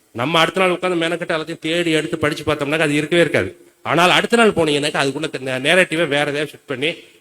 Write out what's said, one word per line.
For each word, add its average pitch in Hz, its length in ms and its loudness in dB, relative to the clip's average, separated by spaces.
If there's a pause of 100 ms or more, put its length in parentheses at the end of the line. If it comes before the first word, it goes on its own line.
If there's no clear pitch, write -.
(120)
நம்ம 143 260 0
அடுத்த 170 220 2
நாள் 185 100 2
உட்கார்ந்து 175 360 -2
மெனக்கட்டு 170 300 -2
எல்லாத்தையும் 156 220 -6
தேடி 165 320 -2
எடுத்து 156 280 0
படிச்சு 151 260 -2
பார்த்தோம்னாக்கா 147 340 -2
அது 156 160 2
இருக்கவே 151 260 2
இருக்காது. 117 360 0 (260)
ஆனால் 165 280 2
அடுத்த 175 260 2
நாள் 226 140 6
போனீங்கன்னாக்கா 156 520 0
அதுக்குள்ள 143 260 -2 (100)
நே-, 131 220 -4
நேரேட்டிவை 165 480 2
வேற 143 220 0
எதையாவது 143 220 -4
ஷிஃப்ட் - 140 -20
பண்ணி 139 280 -4 (260)